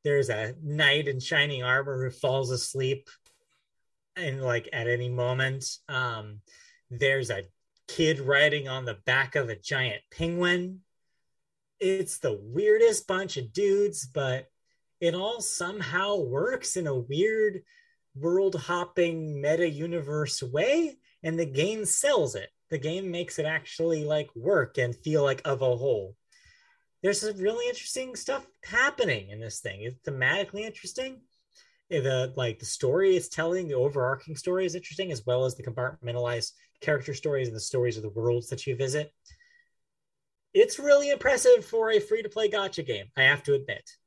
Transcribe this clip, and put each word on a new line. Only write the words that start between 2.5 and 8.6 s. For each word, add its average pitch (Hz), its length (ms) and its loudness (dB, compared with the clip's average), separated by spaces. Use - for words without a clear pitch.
asleep 131 580 -2
and, 139 260 -4
like, 120 320 0
at 117 120 -2
any 123 220 0
moment. 127 580 0
Um, 113 540 -6
there's 131 400 2
a 98 140 -4
kid 156 320 2
riding 143 480 4